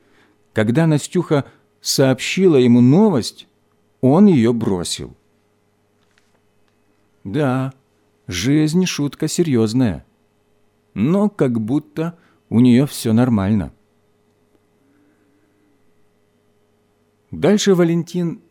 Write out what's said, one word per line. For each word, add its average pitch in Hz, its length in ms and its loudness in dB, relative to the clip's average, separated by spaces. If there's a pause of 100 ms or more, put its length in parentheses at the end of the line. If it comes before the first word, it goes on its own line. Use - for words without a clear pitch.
(540)
Когда 120 340 0
Настюха 151 580 -2 (360)
сообщила 147 760 0
ему 123 240 4
новость, 147 640 2 (540)
он 151 240 4
ее 127 280 4
бросил. 90 600 -6 (2000)
Да, 131 500 -4 (540)
жизнь — 151 580 -2
шутка 147 420 -6
серьезная, 117 800 -2 (880)
но 190 360 -2
как 127 300 -2
будто 151 580 -6 (320)
у 110 100 2
нее 123 280 4
все - 260 -4
нормально. 107 580 0 (3500)
Дальше 190 440 0
Валентин 170 760 -2